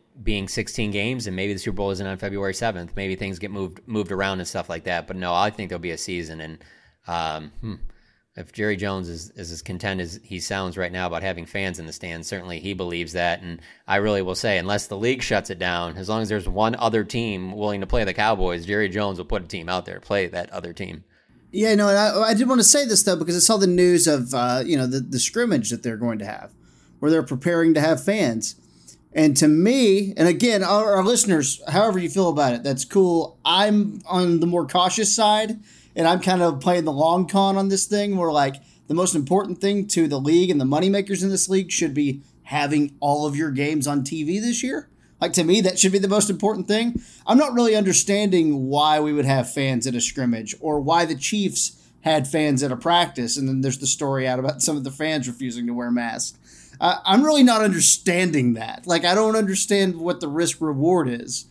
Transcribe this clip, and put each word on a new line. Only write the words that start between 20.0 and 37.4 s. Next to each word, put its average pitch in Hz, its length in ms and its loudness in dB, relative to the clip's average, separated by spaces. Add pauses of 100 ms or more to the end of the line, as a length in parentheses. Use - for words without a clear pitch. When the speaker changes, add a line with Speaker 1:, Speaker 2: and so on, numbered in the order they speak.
Speaker 1:
play 101 260 -2
that 87 240 -8
other 87 220 -12
team. 92 320 -12 (480)
Speaker 2:
Yeah, 214 220 2
no, 208 140 4
and 202 100 4
I, 208 320 2
I 220 40 4
did 240 140 2
wanna 247 160 4
say 285 200 6
this, 220 180 2
though, 185 140 2
because 170 200 -2
I 175 40 0
saw 220 160 4
the 196 100 2
news 180 400 4
of, 135 280 0
uh, 123 300 0
you 151 120 0
know, 131 100 0
the, 131 140 -2
the 131 200 -4
scrimmage 190 500 0
that 117 120 -6
they're 113 140 -6
going 113 240 -4
to 101 60 -8
have, - 260 -12 (460)
where 147 120 2
they're 160 120 4
preparing 165 520 2
to 151 60 4
have 151 220 2
fans. 151 540 -2 (560)
And 151 260 4
to 156 100 6
me, 196 680 4
and 160 120 6
again, 190 340 2
our, 202 320 4
our 190 100 4
listeners, 190 640 2
however 190 300 2
you 170 100 -2
feel 190 200 2
about 143 260 2
it, 120 80 -6
that's 139 220 -2
cool. 175 600 2
I'm 202 600 2
on 175 320 2
the 165 80 2
more 175 200 0
cautious 185 480 0
side, 214 440 2 (380)
and 165 100 2
I'm 175 140 4
kind 180 200 2
of 160 200 2
playing 175 240 2
the 156 80 -2
long 165 340 2
con 196 300 2